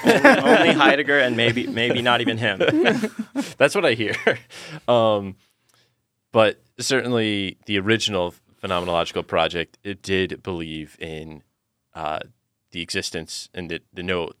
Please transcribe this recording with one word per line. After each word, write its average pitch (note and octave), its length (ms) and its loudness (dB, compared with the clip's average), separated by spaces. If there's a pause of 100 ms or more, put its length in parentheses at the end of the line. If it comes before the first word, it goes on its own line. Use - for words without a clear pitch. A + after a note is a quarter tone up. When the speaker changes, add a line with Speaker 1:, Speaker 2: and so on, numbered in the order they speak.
Speaker 1:
only, A#3 460 4
Speaker 2:
<laughs> A3 80 6
Speaker 1:
only E3+ 160 4
Heidegger C#3+ 440 4
and B2 180 2
maybe, A#2 300 0
maybe A#2+ 360 -2
not A#2+ 180 4
even A2+ 180 -2
him. G#2+ 200 -2
Speaker 2:
<laughs> A3 1000 -2
That's C#3+ 160 4
what G3 100 0
I C#3 100 4
hear. A2 200 -4 (100)
<laughs> - 640 -6
Um, G#2+ 480 2 (960)
but A2 280 4 (180)
certainly A2+ 800 -2 (100)
the G2+ 120 0
original G2 560 0 (280)
phenomenological F2 640 -2
project, E2 560 -2
it G2+ 200 -10
did F#2 400 -2
believe D#2+ 580 -10
in, D#2 420 -14 (520)
uh, D#2 260 -6 (520)
the F2 100 -8
existence - 720 -8
and F2 160 -10
the, E2 100 -8 (120)
the G2 100 -12
no-, F2+ 280 -4 (100)